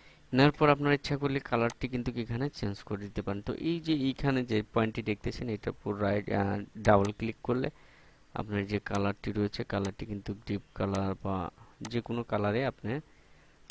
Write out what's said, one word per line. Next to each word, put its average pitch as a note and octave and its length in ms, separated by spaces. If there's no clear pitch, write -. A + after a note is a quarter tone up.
নেওয়ার C#3 180
পর D3+ 180
আপনারা C#3+ 240
ইচ্ছা C#3+ 240
করলে C#3 220
কালারটি A#2 480
কিন্তু A#2+ 280
এখানে A#2+ 340
change G2+ 340
করে G2+ 180
দিতে G2+ 200
পারেন। G2+ 200
তো A2+ 120
এই E3 260
যে D#3+ 140
এইখানে C3 520
যে A2 180
পয়েন্টটি A2+ 280
দেখতেছেন, A2 480
এটার G#2 200
উপর G#2 320
right, G#2 300
আহ, G2+ 300
double G#2 340
click A2+ 320
করলে B2+ 260
আপনার G2+ 340
যে G#2 120
কালারটি G2+ 520
রয়েছে, G#2 320
কালারটি G2 420
কিন্তু G#2 300
deep G2+ 160
color G2 480
বা F#2+ 280
যে A#2 200
কোনো A#2 220
কালারে G#2+ 420
আপনি A#2+ 340